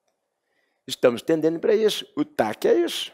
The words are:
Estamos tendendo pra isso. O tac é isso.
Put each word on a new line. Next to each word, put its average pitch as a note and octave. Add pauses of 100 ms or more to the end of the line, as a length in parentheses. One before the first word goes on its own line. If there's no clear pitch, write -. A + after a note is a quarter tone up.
(880)
Estamos B2
tendendo D#3+
pra A3
isso. G#3+ (100)
O D3
tac -
é -
isso. -